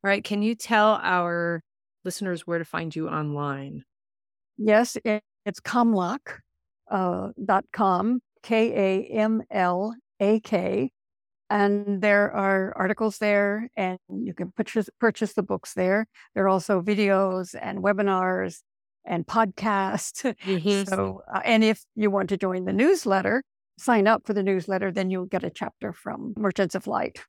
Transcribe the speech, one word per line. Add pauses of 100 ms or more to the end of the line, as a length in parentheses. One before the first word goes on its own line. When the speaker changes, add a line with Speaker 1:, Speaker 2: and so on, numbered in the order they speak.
Speaker 1:
All
right.
Can
you
tell
our (400)
listeners
where
to
find
you
online? (760)
Speaker 2:
Yes,
it, (200)
it's
Kamlak, (500)
uh, (140)
dot
com, (240)
K (380)
A
M
L (240)
A
K. (580)
And
there
are
articles
there,
and (120)
you
can
purchase, (100)
purchase
the
books
there. (280)
There
are
also
videos
and
webinars (480)
and
podcasts.
<laughs>
Speaker 1:
Mm-hmm. (100)
Speaker 2:
So, (120)
uh,
and
if (100)
you
want
to
join
the
newsletter, (360)
sign
up
for
the
newsletter,
then
you'll
get
a
chapter
from
Merchants
of
Light.